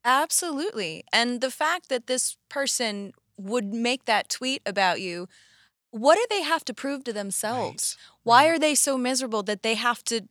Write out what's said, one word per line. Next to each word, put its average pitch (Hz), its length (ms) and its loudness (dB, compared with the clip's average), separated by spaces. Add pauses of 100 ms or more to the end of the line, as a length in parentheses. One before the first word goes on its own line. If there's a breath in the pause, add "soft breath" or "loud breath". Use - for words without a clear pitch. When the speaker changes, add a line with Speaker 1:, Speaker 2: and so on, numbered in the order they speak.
Speaker 1:
Absolutely. 269 1000 -2 (100)
And 233 280 0
the 262 100 -2
fact 320 380 -4
that 247 180 -4
this - 300 -2 (120)
person 220 640 -4 (240)
would 202 380 -4
make 240 300 -2
that 208 240 2
tweet 262 360 -4
about 185 360 2
you, 180 280 -8 (600 soft breath)
what 254 240 4
do 440 160 2
they 403 120 0
have 302 240 -2
to 240 80 -6
prove 277 300 -6
to 233 80 -6
themselves? 208 880 -4
Speaker 2:
Right. - 240 -20
Speaker 1:
Why 233 220 8
Speaker 2:
Right. 330 100 6
Speaker 1:
are 330 40 2
they 302 160 4
so 269 220 2
miserable 247 480 0
that 208 180 -4
they 226 120 0
have 233 300 -2
to, 226 260 -2